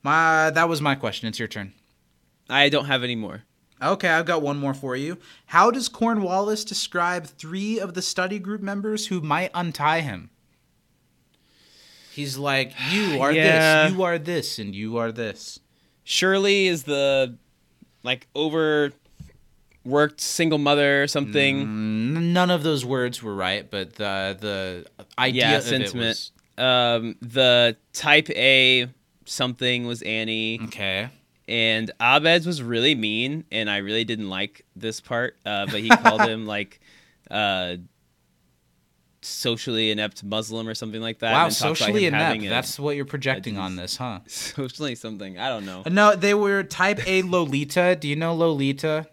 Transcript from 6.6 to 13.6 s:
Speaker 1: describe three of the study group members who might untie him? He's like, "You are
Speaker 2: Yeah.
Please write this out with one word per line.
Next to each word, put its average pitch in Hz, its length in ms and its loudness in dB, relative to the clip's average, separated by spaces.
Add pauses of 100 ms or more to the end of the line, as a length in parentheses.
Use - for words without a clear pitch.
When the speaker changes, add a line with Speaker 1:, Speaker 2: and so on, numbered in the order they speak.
Speaker 1:
describe 175 640 -4
three 196 540 -6
of 185 140 -8
the 180 80 -6
study 185 360 -4
group 202 220 -8
members 208 480 -4
who 180 140 -2
might 156 320 -2
untie 165 480 0
him? 95 260 -8 (1800)
He's 139 240 -8
like, 135 380 0 (160)
"You 180 320 2
are 143 100 6
Speaker 2:
Yeah. 160 520 6